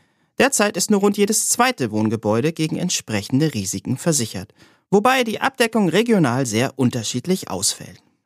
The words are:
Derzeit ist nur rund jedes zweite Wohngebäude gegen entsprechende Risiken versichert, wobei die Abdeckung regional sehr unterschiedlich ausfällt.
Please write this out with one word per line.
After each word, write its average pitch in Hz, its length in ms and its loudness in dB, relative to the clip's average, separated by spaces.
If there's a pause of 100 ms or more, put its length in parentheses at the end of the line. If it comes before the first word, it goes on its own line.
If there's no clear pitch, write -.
(380)
Derzeit 214 380 2
ist 190 160 0
nur 202 80 4
rund 208 160 2
jedes 208 320 0
zweite 240 420 0
Wohngebäude 110 640 0
gegen 160 240 -4
entsprechende 139 760 -2
Risiken 98 440 -6
versichert, 117 580 -4 (380)
wobei 247 320 4
die 220 160 -6
Abdeckung 226 480 0
regional 160 580 2
sehr 113 320 -2
unterschiedlich 127 720 -2
ausfällt. 92 480 -6 (280)